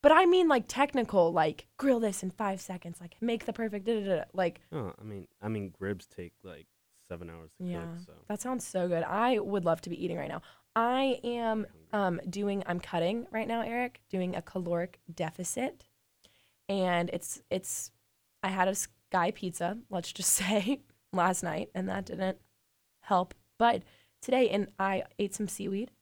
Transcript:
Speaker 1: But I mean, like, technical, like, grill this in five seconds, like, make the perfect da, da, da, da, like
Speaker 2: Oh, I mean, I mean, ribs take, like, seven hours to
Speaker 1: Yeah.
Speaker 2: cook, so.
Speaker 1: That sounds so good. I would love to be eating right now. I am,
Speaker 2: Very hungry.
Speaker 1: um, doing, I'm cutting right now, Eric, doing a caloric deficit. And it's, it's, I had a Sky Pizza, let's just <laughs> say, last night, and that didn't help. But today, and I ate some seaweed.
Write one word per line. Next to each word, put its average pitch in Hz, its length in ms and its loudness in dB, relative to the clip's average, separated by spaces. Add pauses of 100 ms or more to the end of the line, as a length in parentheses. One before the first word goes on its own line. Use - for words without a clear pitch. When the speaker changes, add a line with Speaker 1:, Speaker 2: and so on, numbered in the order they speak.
Speaker 1:
But 294 120 10
I 359 140 10
mean, 359 200 8
like, 262 220 6
technical, 226 640 4
like, 160 340 0 (100)
grill 262 220 4
this 214 240 -2
in 185 80 -4
five 196 300 -4
seconds, 175 400 -12
like, 175 180 -18
make 233 260 -2
the 233 60 -4
perfect 208 340 -6
da, 226 140 0
da, 202 80 -4
da, 190 120 4
da, - 40 -4 (100)
like 175 280 0 (100)
Speaker 2:
Oh, 123 260 -6
I - 60 -18
mean, 101 240 -12 (140)
I 104 80 -4
mean, 101 280 -4
ribs 98 300 -4
take, 87 240 -14 (100)
like, 82 260 -18 (420)
seven 85 200 -10
hours 82 280 -18
to 185 80 -10
Speaker 1:
Yeah. 175 160 -6
Speaker 2:
cook, 170 80 -10 (160)
so. 156 80 -20 (160)
Speaker 1:
That 208 120 -6
sounds 254 240 -6
so 180 220 -2
good. 170 160 0
I 226 360 2
would 196 260 -2
love 165 160 2
to - 80 -10
be 170 120 -6
eating 175 160 -4
right 143 120 -6
now. 151 120 -8 (320)
I 254 480 2
am, 233 420 -2
Speaker 2:
Very - 100 -12 (180)
hungry. 185 320 2
Speaker 1:
um, 180 60 -6
doing, 202 360 -2
I'm 175 140 -4
cutting 180 500 -2
right 226 160 -4
now, 233 140 -2
Eric, 240 400 -4 (100)
doing 180 280 -2
a 180 40 -4
caloric 175 600 -4 (120)
deficit. 180 680 -6 (840)
And 180 440 2
it's, - 380 -8
it's, - 420 -6 (520)
I 190 60 -2
had 190 180 4
a 190 80 0
Sky - 560 -2
Pizza, 180 460 -4 (120)
let's 175 240 -6
just - 160 -2
<laughs> - 40 4
say, 202 460 2 (320)
last 180 320 2
night, 165 320 -4
and 185 140 -2
that 190 160 -4
didn't 190 320 -4 (640)
help. 185 320 2 (240)
But 233 260 4 (380)
today, 254 280 4
and 196 200 0 (100)
I 190 240 0 (140)
ate 196 180 -2
some 208 120 -4
seaweed. 196 440 -6 (100)